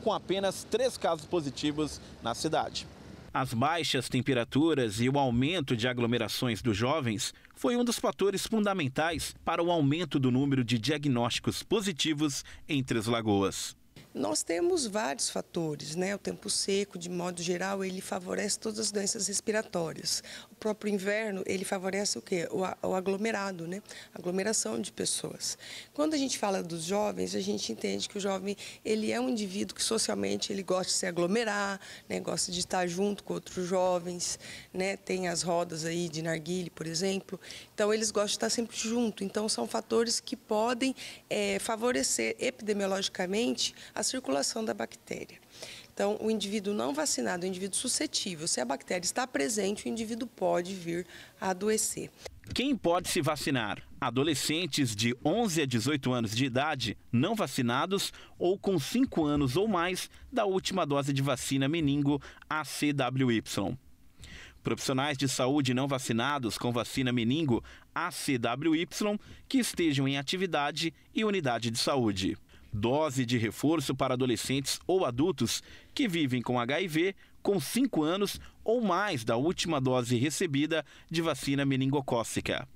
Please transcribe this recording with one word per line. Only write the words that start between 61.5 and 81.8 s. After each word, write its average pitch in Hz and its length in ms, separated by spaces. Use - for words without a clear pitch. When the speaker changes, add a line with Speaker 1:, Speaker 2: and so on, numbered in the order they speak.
Speaker 1:
meningo 143 540
A 156 160
C 147 300
W 131 380
Y. 104 440
Profissionais 135 560
de 139 100
saúde 131 460
não 135 140
vacinados 131 720
com 123 120
vacina 123 400
meningo 123 520
A 165 160
C - 260
W 131 380
Y 208 440
que 269 80
estejam 151 500
em 139 120
atividade 156 760
e 220 140
unidade 123 460
de 113 80
saúde. 107 580
Dose 131 480
de 120 120
reforço 139 580
para 127 200
adolescentes 131 720
ou 180 200
adultos 131 580
que 269 160
vivem 139 320
com 123 180
H 131 220
I 196 80
V 170 260
com 202 160
cinco 175 460
anos 185 340
ou 233 160
mais 185 420
da 117 140
última 160 420
dose 127 380
recebida 151 640
de 165 120
vacina 139 420
meningocócica. 135 1120